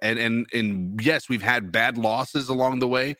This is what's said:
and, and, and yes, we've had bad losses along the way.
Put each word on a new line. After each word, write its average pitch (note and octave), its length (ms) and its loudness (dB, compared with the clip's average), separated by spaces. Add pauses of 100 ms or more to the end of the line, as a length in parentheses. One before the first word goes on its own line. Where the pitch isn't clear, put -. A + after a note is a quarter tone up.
and, A2+ 160 0
and, A#2 340 0
and G#2 480 -2
yes, C#3+ 300 0
we've A#2 100 0
had G#2+ 320 0
bad A#2 240 2
losses B2 540 0
along B2+ 300 2
the B2+ 80 2
way. C3 300 0